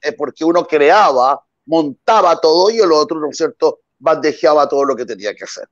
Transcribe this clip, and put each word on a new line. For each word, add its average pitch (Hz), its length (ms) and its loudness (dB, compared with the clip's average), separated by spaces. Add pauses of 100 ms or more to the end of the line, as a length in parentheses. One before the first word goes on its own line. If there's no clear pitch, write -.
eh, 147 100 -6
porque 147 320 -8
uno 170 220 2
creaba, 143 800 2 (220)
montaba 165 760 0
todo 170 300 2
y 226 80 -2
el 190 140 2
otro, 151 280 0
¿no 151 80 -6
es 127 80 -12
cierto?, 156 440 -4 (180)
bandejeaba 151 720 0
todo 139 160 -2
lo 135 120 -2
que 120 80 -8
tenía 104 300 -8
que - 100 -18
hacer. - 280 -16